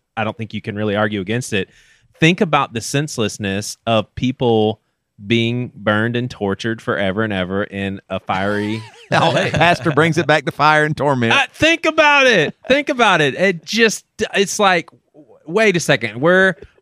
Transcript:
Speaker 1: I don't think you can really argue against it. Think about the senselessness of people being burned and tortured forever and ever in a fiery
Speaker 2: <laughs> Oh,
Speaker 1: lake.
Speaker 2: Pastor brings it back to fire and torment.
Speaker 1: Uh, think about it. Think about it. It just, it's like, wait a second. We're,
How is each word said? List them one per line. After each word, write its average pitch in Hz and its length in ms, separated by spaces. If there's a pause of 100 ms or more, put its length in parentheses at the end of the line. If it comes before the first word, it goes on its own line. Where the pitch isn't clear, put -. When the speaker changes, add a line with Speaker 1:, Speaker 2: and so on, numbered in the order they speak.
(180)
Speaker 1:
I 110 60
don't 107 140
think 113 160
you 107 80
can 104 160
really 107 180
argue 107 260
against 110 320
it. 95 160 (500)
Think 170 200
about 151 340
the 117 60
senselessness 107 960 (100)
of 113 300
people 113 640 (480)
being 117 480
burned 107 400
and 123 160
tortured 104 500
forever 98 420
and 107 100
ever 95 320
in 98 340 (100)
a 95 120
fiery 104 600 (160)
Speaker 2:
<laughs> - 140
Oh, 160 220
Speaker 1:
lake. 170 200
Speaker 2:
Pastor 165 380
brings 151 260
it 170 100
back 151 180
to 156 60
fire 151 340
and 151 100
torment. 127 380
Speaker 1:
Uh, 269 180
think 320 340
about 294 420
it. 180 280 (120)
Think 277 220
about 226 320
it. 135 140
It 185 300
just, 220 400 (280)
it's 190 260
like, 185 300 (560)
wait 196 300
a 170 60
second. 120 400
We're, 185 340 (260)